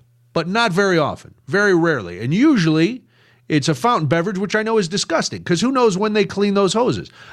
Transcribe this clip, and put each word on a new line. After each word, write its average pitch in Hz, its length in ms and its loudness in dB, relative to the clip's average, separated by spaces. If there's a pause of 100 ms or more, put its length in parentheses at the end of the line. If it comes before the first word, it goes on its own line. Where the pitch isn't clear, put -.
(320)
but 170 160 -2
not 220 240 0
very 190 240 0
often, - 380 -4 (120)
very 196 280 2
rarely. 123 460 0
And 123 120 -4
usually, 196 680 2 (460)
it's 151 200 0
a 156 60 2
fountain 196 340 0
beverage, 170 300 0
which 202 180 -4
I 214 60 0
know 220 160 0
is 180 100 0
disgusting, 196 560 -4
'cause 170 160 -2
who 240 120 0
knows 233 260 2
when 214 160 -2
they 208 100 2
clean 202 300 -2
those 196 180 2
hoses. 208 380 -2 (220)